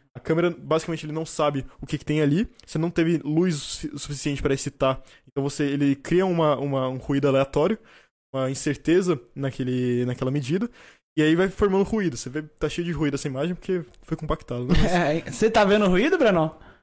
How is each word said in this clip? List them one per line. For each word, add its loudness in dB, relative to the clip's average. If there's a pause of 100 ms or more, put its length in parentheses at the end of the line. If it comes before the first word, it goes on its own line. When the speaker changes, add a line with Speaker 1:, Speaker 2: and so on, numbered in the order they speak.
(140)
Speaker 1:
A -18
câmera, 0
basicamente, -2
ele -8
não -4
sabe -2 (160)
o -12
que -4
que -6
tem 0
ali. 2 (200)
Você -6
não -2
teve 2
luz 0
o -4
sufi-, -8
o -10
suficiente -6
pra 2
excitar. -2 (240)
Então, -6
você, -2
ele 2
cria 0
uma, 2
uma, -2
um -6
ruído 0
aleatório, 2 (560)
uma -2
incerteza 0 (160)
naquele, -2
naquela -4
medida, -2 (480)
e 4
aí 4
vai 2
formando 2
ruído. -2
Você -8
vê, -8
tá -6
cheio -6
de -4
ruído -2
essa -4
imagem -4
porque -4 (200)
foi -6
compactado, -6
né? 2
Speaker 2:
<laughs> 4
É, -12
você 2
tá 4
vendo 4
ruído, 2
Breno? 2 (280)